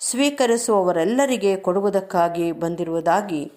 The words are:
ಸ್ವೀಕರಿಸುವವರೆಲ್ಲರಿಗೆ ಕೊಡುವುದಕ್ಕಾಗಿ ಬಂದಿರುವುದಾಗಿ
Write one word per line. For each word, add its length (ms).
ಸ್ವೀಕರಿಸುವವರೆಲ್ಲರಿಗೆ 1600
ಕೊಡುವುದಕ್ಕಾಗಿ 960
ಬಂದಿರುವುದಾಗಿ 1040